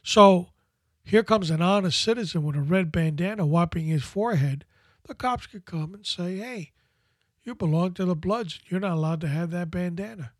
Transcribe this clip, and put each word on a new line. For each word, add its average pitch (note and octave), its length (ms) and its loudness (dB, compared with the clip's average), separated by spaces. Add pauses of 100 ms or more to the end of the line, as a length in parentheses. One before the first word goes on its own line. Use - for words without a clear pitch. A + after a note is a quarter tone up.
So G3 480 6 (540)
here A3 180 4
comes G3 300 2
an D#3+ 100 0
honest F#3 400 2
citizen G#3+ 400 0
with D3 140 -2
a D3 60 0
red E3 300 0
bandana E3+ 540 -2
wiping E3 400 2
his D#3 180 0
forehead. D3 640 -2 (380)
The - 100 -14
cops B3 320 -4
could G3 200 -18
come D#3+ 280 -8
and G3+ 100 -20
say, F3+ 340 -6
"Hey, A3 340 -12 (720)
you A#3+ 100 -10
belong F3 400 0
to F#3 120 -4
the F3+ 100 0
Bloods. F3+ 500 -4
You're F3+ 140 -4
not F#3+ 140 -2
allowed D#3+ 280 -2
to D#3+ 60 -4
have D#3+ 240 -4
that F3 180 -6
bandana. F3+ 680 -8